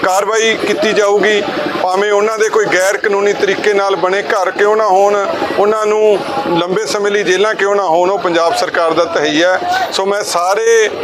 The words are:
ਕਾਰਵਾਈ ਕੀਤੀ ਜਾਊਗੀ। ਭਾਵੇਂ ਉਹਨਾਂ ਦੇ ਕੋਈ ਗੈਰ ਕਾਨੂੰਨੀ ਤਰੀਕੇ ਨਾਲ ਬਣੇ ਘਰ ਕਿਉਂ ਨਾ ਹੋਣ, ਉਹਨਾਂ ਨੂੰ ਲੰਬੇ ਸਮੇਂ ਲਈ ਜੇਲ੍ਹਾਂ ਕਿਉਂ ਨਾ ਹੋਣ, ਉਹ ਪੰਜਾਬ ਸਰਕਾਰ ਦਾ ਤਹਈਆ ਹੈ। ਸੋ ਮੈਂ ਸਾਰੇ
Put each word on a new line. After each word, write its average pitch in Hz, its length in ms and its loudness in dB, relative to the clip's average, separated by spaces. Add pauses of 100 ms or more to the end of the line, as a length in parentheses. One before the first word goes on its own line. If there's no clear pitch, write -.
ਕਾਰਵਾਈ 208 520 0 (120)
ਕੀਤੀ 214 260 -2
ਜਾਊਗੀ। 202 480 2 (400)
ਭਾਵੇਂ 190 300 0
ਉਹਨਾਂ 208 280 0
ਦੇ 214 100 0
ਕੋਈ 214 240 0
ਗੈਰ 190 240 2
ਕਾਨੂੰਨੀ 202 360 0
ਤਰੀਕੇ 196 400 0
ਨਾਲ 196 220 0
ਬਣੇ 185 280 0
ਘਰ 196 280 0
ਕਿਉਂ 208 240 2
ਨਾ 220 120 0
ਹੋਣ, 202 280 4 (420)
ਉਹਨਾਂ 214 280 0
ਨੂੰ 214 340 2 (300)
ਲੰਬੇ 180 360 0
ਸਮੇਂ 202 260 -2
ਲਈ 202 120 0
ਜੇਲ੍ਹਾਂ 185 320 2
ਕਿਉਂ 202 200 0
ਨਾ 202 80 0
ਹੋਣ, 175 260 2
ਉਹ 196 100 0
ਪੰਜਾਬ 170 360 0
ਸਰਕਾਰ 175 380 0
ਦਾ 160 120 2
ਤਹਈਆ 156 480 0
ਹੈ। 180 400 -2
ਸੋ 196 120 -2
ਮੈਂ 202 180 -2
ਸਾਰੇ 214 680 0 (140)